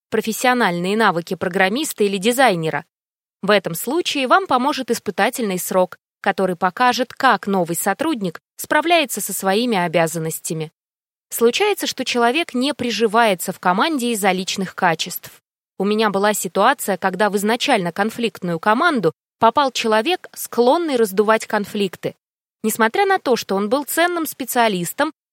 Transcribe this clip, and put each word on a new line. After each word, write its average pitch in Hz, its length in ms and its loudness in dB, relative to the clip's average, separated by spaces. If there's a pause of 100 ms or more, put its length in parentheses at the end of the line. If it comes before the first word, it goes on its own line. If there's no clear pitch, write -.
(100)
профессиональные 214 840 0
навыки 190 380 0
программиста 190 680 -2
или 196 120 0
дизайнера. 190 680 0 (580)
В 190 80 0
этом 185 240 2
случае 277 520 -4
вам 359 200 2
поможет 254 440 0
испытательный 208 680 -2
срок, 185 380 0 (240)
который 190 360 0
покажет, 240 560 0
как 240 340 2
новый 175 300 0
сотрудник 208 640 -2 (160)
справляется 302 640 0
со 196 120 -6
своими 202 460 0
обязанностями. 165 960 -2 (580)
Случается, 339 560 2
что - 180 -4
человек 247 500 0
не 262 200 0
приживается 220 800 0
в - 80 -12
команде 240 520 0
из-за 202 200 0
личных 185 420 -4
качеств. - 680 -2 (360)
У 190 60 -2
меня 214 260 2
была 196 240 2
ситуация, 202 600 0
когда 190 340 0
в 190 60 -2
изначально 208 560 0
конфликтную 202 680 -4
команду 220 540 2 (260)
попал 262 320 4
человек, 226 640 0
склонный 277 600 2
раздувать 214 500 2
конфликты. 202 720 -4 (480)
Несмотря 226 420 2
на 381 120 2
то, 247 180 0
что - 180 -4
он 202 140 0
был 269 160 0
ценным 339 420 -2
специалистом, 233 840 -2 (200)